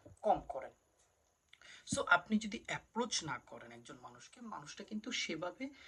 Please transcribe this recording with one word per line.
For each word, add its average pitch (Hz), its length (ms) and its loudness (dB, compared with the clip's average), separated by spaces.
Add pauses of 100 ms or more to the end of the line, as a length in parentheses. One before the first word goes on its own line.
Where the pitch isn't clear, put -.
(220)
কম 202 200 8
করেন। 120 300 -6 (1200)
So, - 120 2
আপনি 202 300 8
যদি 214 300 -2
অ্যাপ্রোচ - 560 0
না 139 140 -2
করেন 117 340 -12
একজন 120 300 -12
মানুষকে, 120 400 -16
মানুষটা 175 420 -8
কিন্তু 214 280 -4
সেভাবে 175 580 0 (180)